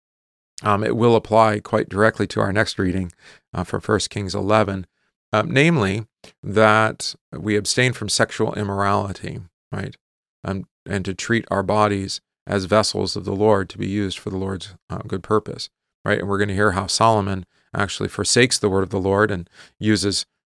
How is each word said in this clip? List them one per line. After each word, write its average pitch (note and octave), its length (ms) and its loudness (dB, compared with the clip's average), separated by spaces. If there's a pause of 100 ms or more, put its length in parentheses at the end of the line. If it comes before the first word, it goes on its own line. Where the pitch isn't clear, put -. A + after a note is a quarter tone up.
(640)
Um, G#2 200 2
it A#2 140 0
will A#2 180 6
apply G#2+ 440 4
quite - 300 -2
directly G#2 380 2
to - 140 -2
our G2+ 100 0
next G#2+ 280 0
reading, F#2 340 -2 (400)
uh, F2+ 100 -4
from F#2+ 180 -6
First - 280 0
Kings G2 260 -6
eleven, G2 520 0 (440)
um, G#2+ 200 0
namely A#2+ 560 2 (360)
that G#2+ 720 2 (160)
we F#2+ 240 -2
abstain B2 380 0
from G#2 160 -8
sexual - 460 -2
immorality, G2+ 840 -2 (300)
right? - 240 -8 (480)
Um, F#2+ 240 -6 (180)
and F#2+ 200 -4
to F#2+ 80 -4
treat A2+ 360 -2
our G2 140 0
bodies G2+ 560 0 (280)
as F#2+ 180 -2
vessels G2 500 2
of F#2 100 -8
the G2 100 -4
Lord G2+ 340 2
to - 80 -18
be G2+ 100 -6
used G2 300 -4
for - 120 -10
the F#2+ 80 -4
Lord's, F#2+ 380 -8 (140)
uh, F#2 100 -8
good F#2+ 240 -8
purpose, - 460 -2 (340)
right? G#2 160 0
And - 80 -4
we're G2 120 0
gonna G#2 140 0
hear G2+ 180 2
how F#2 160 -2
Solomon G2+ 580 2 (280)
actually G2+ 360 -4
forsakes B2 500 2
the G#2 100 0
word F#2+ 140 2
of F2 60 -6
the G2+ 100 -2
Lord G2 320 2
and F2 180 -8 (300)
uses, G2+ 460 0 (200)